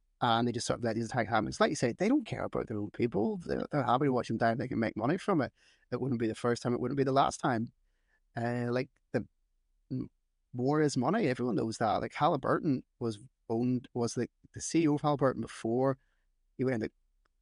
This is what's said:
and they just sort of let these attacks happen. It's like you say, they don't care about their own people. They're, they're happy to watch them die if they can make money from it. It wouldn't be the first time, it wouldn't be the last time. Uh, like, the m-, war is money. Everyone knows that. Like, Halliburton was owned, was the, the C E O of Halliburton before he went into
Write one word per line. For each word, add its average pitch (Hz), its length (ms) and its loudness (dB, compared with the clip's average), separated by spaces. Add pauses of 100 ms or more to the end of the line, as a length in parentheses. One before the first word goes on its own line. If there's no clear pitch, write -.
(200)
and 117 260 2
they 120 40 -2
just 113 140 -6
sort 123 140 -2
of 113 40 -10
let 113 120 0
these 113 100 -2
attacks 110 240 -2
happen. 110 180 2
It's - 120 -6
like 208 100 4
you 151 60 -4
say, 117 180 0
they 196 160 0
don't 269 160 2
care 101 200 -6
about 120 220 -4
their 110 100 -6
own 104 120 -4
people. 190 560 -2
They're, - 260 -4
they're 143 120 0
happy 123 220 2
to 135 80 2
watch 117 160 0
them 113 80 -2
die 113 160 2
if 117 40 -4
they 123 100 -4
can 123 120 -4
make 113 180 -2
money 127 200 2
from 175 240 2
it. - 120 -2 (380)
It 123 100 -2
wouldn't 127 180 0
be 117 80 0
the 110 80 0
first 120 280 0
time, 123 100 2
it 123 60 0
wouldn't 139 180 -2
be 135 60 4
the 135 80 0
last 135 280 2
time. 120 320 0 (640)
Uh, 120 340 -2
like, 127 200 -2 (220)
the 120 140 -2 (680)
m-, 131 180 -6 (440)
war 135 280 2
is 147 160 2
money. 160 300 2
Everyone 123 280 0
knows 113 220 -2
that. 101 240 2
Like, 117 120 -6
Halliburton 143 680 0 (160)
was 110 200 -4 (300)
owned, 123 440 0
was 117 200 -2
the, 120 140 -2 (260)
the 113 80 -12
C 165 220 2
E 156 40 4
O 147 80 4
of 147 60 -2
Halliburton 139 400 2
before 127 560 0 (600)
he 131 60 -2
went 127 120 0
into 107 160 -2 (500)